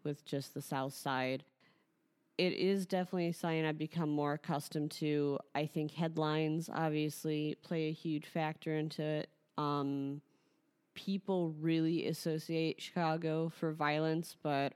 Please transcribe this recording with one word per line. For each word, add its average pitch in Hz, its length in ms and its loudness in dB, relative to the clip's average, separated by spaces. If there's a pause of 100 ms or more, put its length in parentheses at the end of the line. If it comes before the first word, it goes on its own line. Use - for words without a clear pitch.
with 147 200 -4
just - 300 -4
the 147 80 -6
South 135 320 -2
Side. 131 520 -2 (920)
It 180 160 4
is 196 320 2
definitely 180 440 0
a 170 40 0
sign 160 320 2
I've 156 120 0
become 156 320 -2
more 147 240 2
accustomed 151 580 -2
to. 147 480 2 (160)
I 147 100 0
think 151 260 -2
headlines 156 800 0
obviously 151 920 0
play 160 240 -2
a 156 60 -2
huge 156 340 -4
factor 156 480 -2
into 156 260 -2
it. 151 280 0 (280)
Um, 143 640 -2 (720)
people 185 640 0
really 165 480 4
associate 160 760 0
Chicago 160 680 0
for 160 240 -2
violence, 160 680 0
but 139 340 2